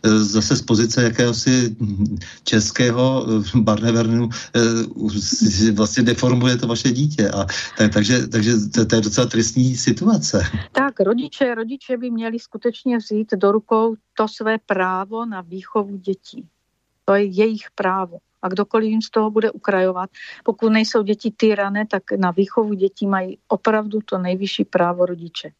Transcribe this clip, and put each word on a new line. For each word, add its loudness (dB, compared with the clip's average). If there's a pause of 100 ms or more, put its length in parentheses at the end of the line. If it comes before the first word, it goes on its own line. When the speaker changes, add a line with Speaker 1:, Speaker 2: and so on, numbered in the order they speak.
Speaker 1:
eh, 4
zase 0
z -4
pozice 2
jakéhosi, 2
hm, -2 (260)
českého, 2
eh, 0
Barnevernu, 2 (260)
eh, 0
si 2
vlastně 0
deformuje 2
to -2
vaše 0
dítě. 0
A -2 (320)
tak, 4
takže, 2
takže 0 (200)
to, 2
to 0
je 4
docela 0
tristní 0
situace. 2 (280)
Speaker 2:
Tak, 0
rodiče, 0
rodiče -6
by -6
měli -4
skutečně -4
vzít -4
do 4
rukou 0 (220)
to 0
své -4
právo -4
na -10
výchovu -6
dětí. -8 (600)
To 2
je 4
jejich 0
právo. -4 (240)
A -4
kdokoliv 0
jim 0
z -10
toho 0
bude 2
ukrajovat, -2 (340)
pokud 0
nejsou 2
děti -2
tyrané, 0
tak -4 (140)
na 2
výchovu 0
dětí -2
mají -2 (100)
opravdu -2
to -6
nejvyšší -2
právo 0
rodiče. -12 (100)